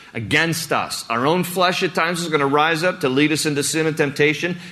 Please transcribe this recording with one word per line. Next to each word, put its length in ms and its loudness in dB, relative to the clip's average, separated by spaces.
against 600 0
us. 360 -2
Our 160 0
own 200 2
flesh 400 0
at 100 -4
times 260 0
is 80 -6
gonna 180 2
rise 360 2
up 180 -2
to 80 0
lead 220 2
us 160 0
into 160 0
sin 240 -2
and 100 -2
temptation. 600 0